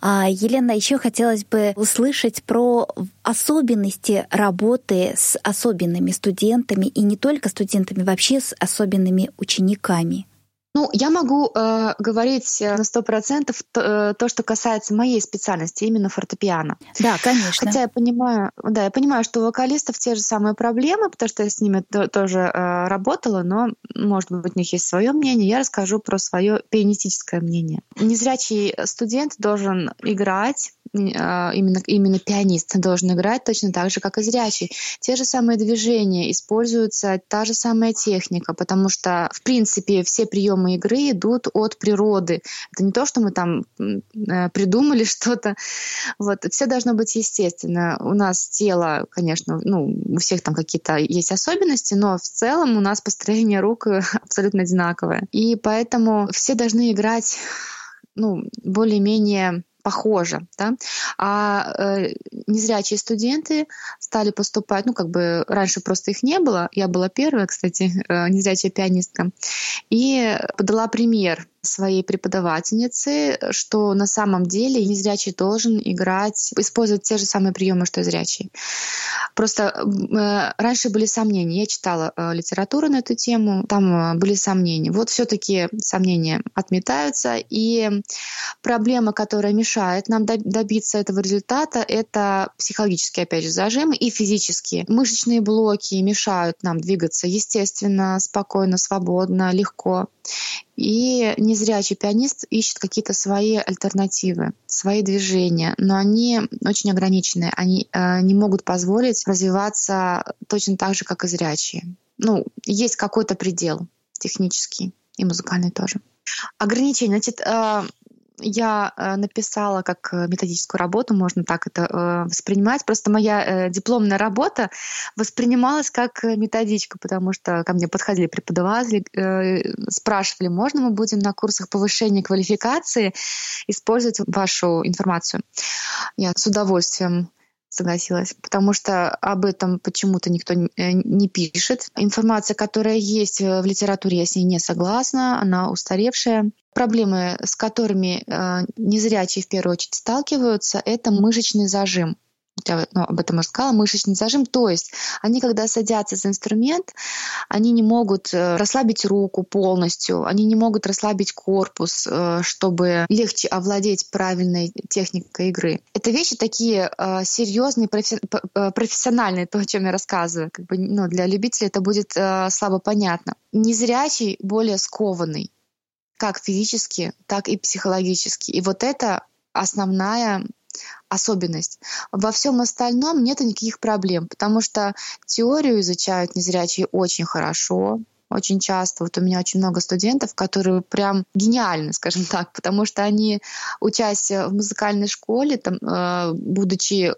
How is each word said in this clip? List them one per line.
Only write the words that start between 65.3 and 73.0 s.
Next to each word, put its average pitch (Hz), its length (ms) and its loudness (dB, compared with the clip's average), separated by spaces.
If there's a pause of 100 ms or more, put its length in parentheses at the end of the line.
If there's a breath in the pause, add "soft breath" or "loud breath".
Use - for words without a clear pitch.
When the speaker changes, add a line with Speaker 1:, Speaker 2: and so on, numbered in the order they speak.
Speaker 2:
раньше 190 320 0
просто - 300 -2
их - 120 -4
не 302 160 2
было. 196 320 2
Я 196 160 0
была 180 220 0
первая, 262 380 0
кстати, 185 440 0 (160)
э, 175 220 0
незрячая 190 420 2
пианистка. 185 600 0 (580 loud breath)
И 240 480 2 (200)
подала 220 300 2
пример 214 600 2 (180)
своей 190 380 0
преподавательницы, 196 1300 0 (140)